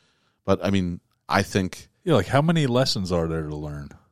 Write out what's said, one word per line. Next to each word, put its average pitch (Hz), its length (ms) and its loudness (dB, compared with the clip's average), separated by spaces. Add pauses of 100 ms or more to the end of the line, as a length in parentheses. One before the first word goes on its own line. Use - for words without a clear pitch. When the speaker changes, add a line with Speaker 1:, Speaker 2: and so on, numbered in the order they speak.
(460)
Speaker 1:
But, 98 180 2
I 92 60 -2
mean, 90 300 0 (280)
I 95 140 2
think - 460 -4 (160)
Speaker 2:
Yeah, 170 100 2
like, 101 140 2
how 135 140 2
many 160 260 2
lessons 120 440 0
are 85 160 0
there 80 200 -4
to 76 80 -8
learn? 73 340 -10 (220)